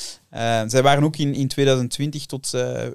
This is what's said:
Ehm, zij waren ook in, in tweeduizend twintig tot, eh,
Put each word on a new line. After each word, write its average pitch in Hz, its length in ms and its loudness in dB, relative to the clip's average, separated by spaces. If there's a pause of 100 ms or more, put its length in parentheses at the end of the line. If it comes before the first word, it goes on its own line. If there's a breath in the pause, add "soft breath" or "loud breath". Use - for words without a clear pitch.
(300 loud breath)
Ehm, 117 380 0
zij 127 140 4
waren 143 220 6
ook 151 120 0
in, 143 180 0
in 135 140 -2
tweeduizend 131 420 2
twintig 143 360 -6
tot, - 280 -8
eh, 123 240 -4 (160)